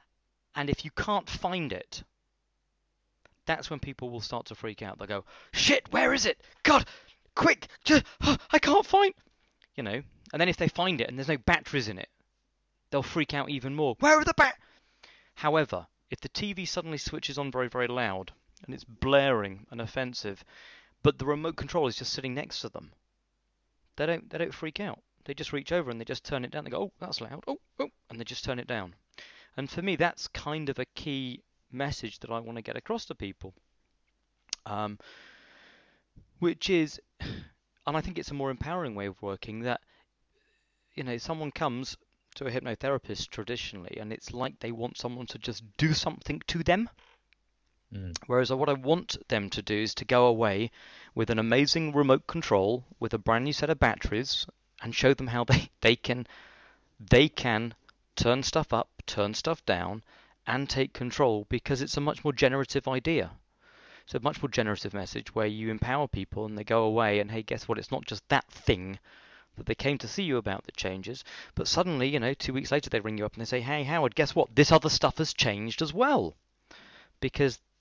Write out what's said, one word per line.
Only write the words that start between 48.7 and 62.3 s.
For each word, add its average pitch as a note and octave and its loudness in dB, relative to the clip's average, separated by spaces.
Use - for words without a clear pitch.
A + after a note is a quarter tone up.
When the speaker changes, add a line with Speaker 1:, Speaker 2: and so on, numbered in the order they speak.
Speaker 1:
want C#3 0
them G2+ 0
to G#2+ -4
do G#2+ -2
is G#2+ -2
to A#2 -8
go B2 8
away A2+ 4
with A2+ 2
an A2+ 2
amazing C#3+ 4
remote C#3 6
control, A#2 2
with A#2 -4
a A2+ 2
brand A#2 2
new D3 -2
set D3 0
of D#3 0
batteries, A#2 0
and A2+ -8
show C3+ 6
them C3+ -4
how A#2+ -2
<laughs> A#2 0
they, - 6
they A#2 6
can, B2 -4
they B2+ 8
can A2+ -2
turn B2+ 4
stuff - 0
up, A2+ 2
turn G#2 0
stuff - -4
down, F#2 0
and C3 -2
take C3+ 0
control, A#2 2
because B2+ -2
it's - -4
a D3 0
much D3 -4
more D3 0